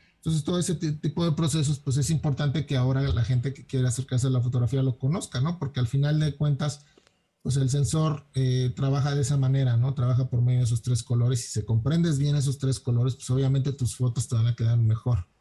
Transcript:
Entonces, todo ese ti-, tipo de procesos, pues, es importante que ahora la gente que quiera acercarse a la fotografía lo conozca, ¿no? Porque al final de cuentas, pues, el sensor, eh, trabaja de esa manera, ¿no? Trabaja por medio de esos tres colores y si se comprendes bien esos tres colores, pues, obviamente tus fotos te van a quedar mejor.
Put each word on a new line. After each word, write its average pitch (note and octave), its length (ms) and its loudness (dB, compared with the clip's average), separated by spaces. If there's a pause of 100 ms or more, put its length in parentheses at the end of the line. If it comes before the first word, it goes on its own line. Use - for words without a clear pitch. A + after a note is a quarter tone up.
(160)
Entonces, D#3+ 280 -2
todo F3+ 140 -2
ese E3+ 160 -2
ti-, D3+ 180 -2
tipo D#3+ 320 -2
de E3 80 2
procesos, D#3 460 0
pues, C3 180 -2
es C#3+ 140 0
importante D3 560 0
que C#3 100 -2
ahora C3 260 2
la B2 220 0
gente C3 300 0
que - 100 -18
quiera B2+ 240 0
acercarse B2+ 380 -2
a C3 40 2
la B2 120 2
fotografía B2 400 0
lo C3 160 0
conozca, C3+ 420 -2
¿no? E3+ 180 -2
Porque C3 220 -6
al B2 60 2
final D3 340 0
de D3+ 140 0
cuentas, D3 500 -2 (580)
pues, B2+ 140 -2
el C3+ 140 0
sensor, D3+ 640 0
eh, B2+ 420 0
trabaja C#3 380 0
de C#3+ 80 0
esa C#3+ 160 0
manera, C3 400 2
¿no? B2+ 160 2
Trabaja B2+ 340 0
por A#2+ 140 0
medio B2+ 160 2
de B2+ 60 2
esos A#2 180 -2
tres B2 200 -2
colores A#2+ 380 0
y - 40 -6
si - 80 -12
se - 120 -4
comprendes C#3 540 2
bien D3 180 2
esos C#3 220 0
tres C3+ 220 -2
colores, A#2+ 340 0
pues, - 160 -8
obviamente C3+ 420 2
tus A#2+ 240 -4
fotos B2 320 -2
te - 60 -2
van A2+ 120 2
a A#2 80 2
quedar A#2 220 2
mejor. A2+ 500 2 (140)